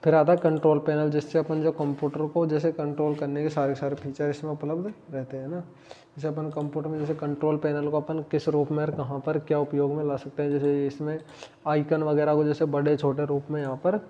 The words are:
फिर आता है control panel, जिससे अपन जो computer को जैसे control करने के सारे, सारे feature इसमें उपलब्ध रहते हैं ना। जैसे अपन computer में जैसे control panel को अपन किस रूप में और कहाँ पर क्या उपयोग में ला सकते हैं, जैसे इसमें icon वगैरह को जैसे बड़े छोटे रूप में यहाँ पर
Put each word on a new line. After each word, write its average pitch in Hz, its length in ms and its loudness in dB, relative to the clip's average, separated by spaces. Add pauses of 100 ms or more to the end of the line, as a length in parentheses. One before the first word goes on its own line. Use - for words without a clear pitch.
फिर 160 120 6
आता 156 160 6
है 175 60 6
control 156 420 4
panel, 151 300 0
जिससे 147 300 0
अपन 156 240 -2
जो 156 100 2
computer 147 540 -2
को 165 200 0
जैसे 156 240 0
control 151 440 -2
करने 147 280 -4
के 151 60 0
सारे, 139 260 0
सारे 139 200 -4
feature 147 340 -4
इसमें 147 220 -6
उपलब्ध 165 420 -6 (180)
रहते 135 260 -8
हैं 131 100 -10
ना। 175 120 -6 (560)
जैसे 147 120 -6
अपन 156 220 -4
computer 147 400 -6
में 156 100 -6
जैसे 151 160 -2
control 151 420 -2
panel 147 320 -2
को 151 100 0
अपन 156 320 -4
किस 147 180 0
रूप 147 220 2
में 151 140 0
और 151 60 -2
कहाँ 139 280 -4
पर 156 220 0
क्या 151 180 0
उपयोग 143 320 2
में 151 140 -2
ला 143 120 0
सकते 139 260 -6
हैं, 143 80 0
जैसे 143 360 2
इसमें 151 320 -4 (480)
icon 151 360 2
वगैरह 151 320 4
को 151 80 4
जैसे 151 240 2
बड़े 147 300 4
छोटे 143 280 0
रूप 143 260 -2
में 151 100 -2
यहाँ 131 160 -4
पर 185 200 2 (120)